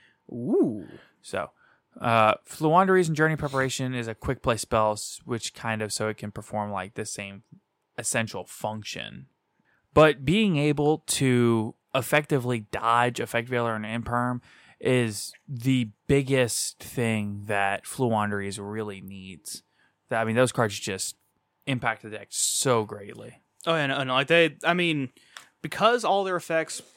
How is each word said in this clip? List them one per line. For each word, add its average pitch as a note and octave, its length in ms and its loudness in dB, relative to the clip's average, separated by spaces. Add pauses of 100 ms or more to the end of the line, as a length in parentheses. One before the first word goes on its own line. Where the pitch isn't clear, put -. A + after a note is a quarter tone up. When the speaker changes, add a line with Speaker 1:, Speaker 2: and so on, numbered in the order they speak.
(320)
Speaker 1:
Ooh. B2 560 0 (340)
Speaker 2:
So, - 300 -6 (500)
uh, A2 340 6 (140)
Floowandereeze F#3 560 4
and D#3+ 100 0
Journey D#3 200 2
Preparation C3+ 580 -2
is A#2+ 140 -4
a A2+ 80 -6
quick - 260 -4
play A#2+ 160 2
spell, G#2+ 360 2
s-, - 320 -10
which A#2+ 280 -6
kind A2 300 -4
of, G#2 100 -4
so G#2+ 140 -2
it G#2+ 100 -4
can G#2 140 -10
perform, G#2 400 -8
like, F#2+ 240 -8
the G#2+ 100 -8
same G2 380 -12 (520)
essential A2 480 -4
function. G#2+ 840 -10 (680)
But D3 320 6
being F#3+ 320 4
able D3 500 2
to A#2+ 680 2 (180)
effectively B2+ 680 0 (100)
dodge A#2 480 2
Effect A#2 280 -2
Veiler A#2+ 280 -2
and G#2+ 100 -6
Imperm A#2+ 560 -4 (380)
is A#2+ 540 0 (140)
the B2+ 420 0 (180)
biggest C3 720 0
thing G#2 680 -4
that G2+ 380 0
Floowandereeze G#2 760 -2
really G#2 420 -8
needs. F#2+ 600 -16 (480)
That, A2+ 120 0
I - 20 0
mean, A2 140 0
those B2 160 4
cards G#2+ 260 0
just - 380 -8 (480)
impact A#2+ 360 -4
the A2 80 -16
deck G#2 200 -14
so - 560 0
greatly. G#2+ 560 -16 (240)
Speaker 1:
Oh, E3 100 2
yeah, D3 120 0
no, C3+ 160 -2
no, C3 100 -2
like, C3+ 140 2
they, E3 360 6
I E3+ 100 4
mean, D#3+ 360 0 (520)
because A3 440 2
all G3 180 2
their F#3 140 -2
effects D#3+ 440 -4 (160)